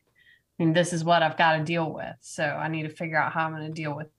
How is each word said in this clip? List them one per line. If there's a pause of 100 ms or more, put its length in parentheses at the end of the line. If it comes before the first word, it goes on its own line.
(600)
I
mean,
this
is
what
I've
gotta
deal
with.
So
I
need
to
figure
out
how
I'm
gonna
deal
with